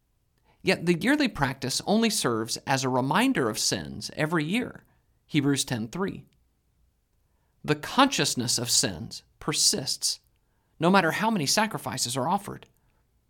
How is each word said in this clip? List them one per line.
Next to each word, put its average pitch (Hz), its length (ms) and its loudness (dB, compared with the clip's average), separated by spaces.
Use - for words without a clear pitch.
Yet 165 240 0
the 175 80 4
yearly 262 340 2
practice 135 600 -2
only 220 240 4
serves 117 460 0
as 135 160 2
a 131 60 0
reminder 143 600 2
of 110 80 -4
sins - 580 -4
every 156 300 0
year, 214 400 -4
Hebrews 139 360 2
ten 117 240 -4
three. - 380 -6
The 147 120 2
consciousness 147 800 0
of 117 120 -4
sins - 540 -2
persists, - 800 -2
no 160 140 2
matter 170 200 4
how 220 200 0
many 196 140 0
sacrifices 135 720 -2
are 131 100 0
offered. 180 400 -4